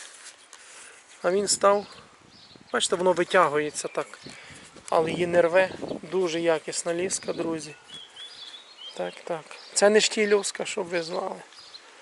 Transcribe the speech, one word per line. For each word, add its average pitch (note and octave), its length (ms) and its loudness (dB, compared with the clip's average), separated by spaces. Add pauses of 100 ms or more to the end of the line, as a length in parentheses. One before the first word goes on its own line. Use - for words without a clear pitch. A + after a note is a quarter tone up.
(1200)
А F3+ 100 2
він G3 160 2
став, G3+ 380 4 (840)
бачите, A3+ 240 0
воно F3+ 180 4
витягується D3+ 720 2
так. - 200 -6 (800)
Але E3 220 2
її E3+ 160 -2
не F3 140 6
рве. F#3 280 4 (320)
Дуже E3+ 380 -2
якісна E3 540 0
ліска, F3+ 400 -4
друзі. D#3+ 420 -6 (1200)
Так, F3+ 160 -6 (100)
так. D#3+ 200 -8 (300)
Це G3+ 160 6
не G#3+ 120 6
штільовська, G#3 640 0
щоб - 220 -6
ви E3+ 160 -2
знали. F#3+ 380 -8 (600)